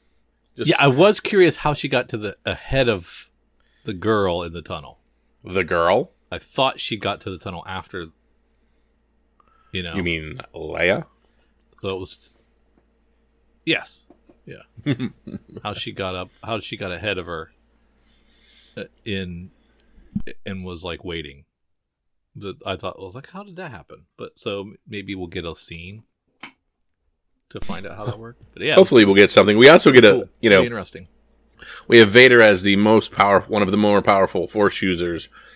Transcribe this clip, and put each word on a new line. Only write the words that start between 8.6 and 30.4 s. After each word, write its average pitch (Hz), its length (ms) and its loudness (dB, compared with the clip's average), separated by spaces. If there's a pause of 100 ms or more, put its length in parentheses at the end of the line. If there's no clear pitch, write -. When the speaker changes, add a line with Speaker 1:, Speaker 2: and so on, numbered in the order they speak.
Speaker 2:
you 92 100 -8
know. 85 120 -12
Speaker 1:
You 90 100 -6
mean 78 360 -8 (140)
Leia? 82 500 -4 (760)
Speaker 2:
So 101 80 -8
it 95 100 -8
was, - 400 -18 (1300)
yes. - 360 -8 (440)
Yeah. - 160 -20 (240)
Speaker 1:
<laughs> 143 80 -2 (680)
Speaker 2:
How 104 100 -10
she - 180 -12
got 95 220 -8
up, 92 160 -12 (120)
how 110 180 -8
she - 160 -16
got 95 160 -10
ahead 95 260 -8
of 85 80 -12
her, 82 240 -12 (1300)
uh, 107 80 -14 (200)
in, 92 460 -10 (960)
and 95 180 -12
was, 90 200 -14
like, 85 200 -12
waiting. 76 420 -14 (880)
But 98 200 -14 (100)
I 95 100 -6
thought, 92 220 -10
I - 40 -18
was 95 120 -18
like, 135 160 -20
"How 190 140 -18
did 190 120 -20
that 180 140 -16
happen?" - 360 -20 (100)
But - 220 -18
so 101 240 -10
m-, 104 140 -16 (120)
maybe 101 260 -12
we'll 92 140 -10
get 87 160 -10
a 82 100 -10
scene 90 480 -18 (1500)
to - 100 -16
find 92 260 -8
out 90 100 -16
how 104 100 -14
that 117 120 -10
worked. 113 240 -20 (100)
But - 100 -14
yeah, 143 120 -2
Speaker 1:
Hopefully 139 300 6
we'll 98 100 4
get 98 160 6
something. 104 260 4
We 123 120 10
also 156 240 8
get 123 120 10
a, 107 80 10
Speaker 2:
cool. 98 160 -2 (120)